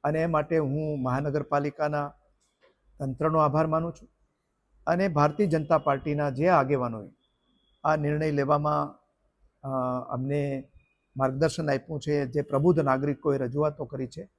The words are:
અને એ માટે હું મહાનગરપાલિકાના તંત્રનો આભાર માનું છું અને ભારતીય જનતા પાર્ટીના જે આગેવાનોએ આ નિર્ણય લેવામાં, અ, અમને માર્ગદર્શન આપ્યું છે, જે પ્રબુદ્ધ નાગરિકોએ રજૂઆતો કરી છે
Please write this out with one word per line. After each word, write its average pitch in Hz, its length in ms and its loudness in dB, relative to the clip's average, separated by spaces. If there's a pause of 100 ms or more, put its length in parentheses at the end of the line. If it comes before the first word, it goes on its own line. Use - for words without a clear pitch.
અને 156 180 0
એ 165 40 0
માટે 156 320 0
હું 147 440 -2
મહાનગરપાલિકાના 143 1040 -2 (880)
તંત્રનો 156 400 0
આભાર 151 280 2
માનું 160 260 -2
છું - 160 -20 (800)
અને 180 220 2
ભારતીય 151 380 2
જનતા 156 320 2
પાર્ટીના 147 520 -2
જે 139 180 0
આગેવાનોએ 131 640 2 (760)
આ 156 120 2
નિર્ણય 151 340 0
લેવામાં, 147 640 0 (680)
અ, 135 60 -8 (400)
અમને 135 600 -4 (460)
માર્ગદર્શન 143 540 0
આપ્યું 139 300 -4
છે, 147 260 0
જે 139 160 -2
પ્રબુદ્ધ 147 380 4
નાગરિકોએ 139 580 0
રજૂઆતો 147 460 -2
કરી 131 220 -8
છે 110 220 -14 (100)